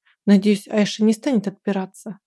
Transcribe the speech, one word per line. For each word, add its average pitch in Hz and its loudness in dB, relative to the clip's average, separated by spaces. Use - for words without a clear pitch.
Надеюсь, 202 2
Айша 214 -2
не 220 4
станет 226 -2
отпираться. 190 -8